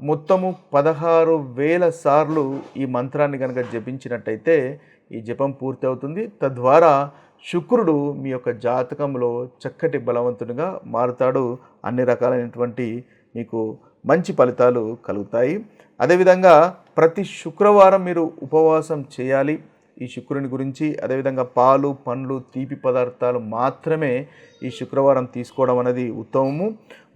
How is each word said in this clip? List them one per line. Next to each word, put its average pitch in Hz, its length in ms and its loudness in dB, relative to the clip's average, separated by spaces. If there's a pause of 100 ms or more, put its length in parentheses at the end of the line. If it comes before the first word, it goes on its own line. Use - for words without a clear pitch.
మొత్తము 175 540 -2 (180)
పదహారు 160 580 2
వేల 156 580 0
సార్లు 147 720 0 (180)
ఈ 139 80 -4
మంత్రాన్ని 135 520 -2
కనుక 127 220 -4 (140)
జపించినట్టయితే 127 1080 -4 (300)
ఈ 107 100 -12
జపం 123 300 -4
పూర్తి 131 360 -6
అవుతుంది. 151 440 -6 (100)
తద్వారా 139 720 4 (420)
శుక్రుడు 156 600 0
మీ 135 160 -8
యొక్క 127 200 -6
జాతకంలో 123 960 -4
చక్కటి 143 520 -6
బలవంతునిగా 120 880 -6
మారుతాడు. 123 720 -2 (280)
అన్ని 123 180 -2
రకాలైనటువంటి 120 1000 -2 (320)
మీకు 113 420 -8 (280)
మంచి 185 280 0
ఫలితాలు 123 720 2
కలుగుతాయి. 117 600 -4 (360)
అదేవిధంగా 180 760 6 (200)
ప్రతి 165 260 4
శుక్రవారం 196 800 4
మీరు 170 280 -2 (120)
ఉపవాసం 156 600 2 (160)
చేయాలి 139 420 0 (380)
ఈ 127 60 -12
శుక్రుని 139 400 -8
గురించి. 135 560 -6
అదేవిధంగా 131 400 -2
పాలు, 135 540 4 (100)
పండ్లు, 131 340 -6 (140)
తీపి 135 200 -8
పదార్థాలు 123 640 -2
మాత్రమే 131 880 -4 (360)
ఈ 127 60 -6
శుక్రవారం 131 560 0
తీసుకోవడం 123 520 -2
అనేది 123 340 -2
ఉత్తమము. 135 640 -4 (420)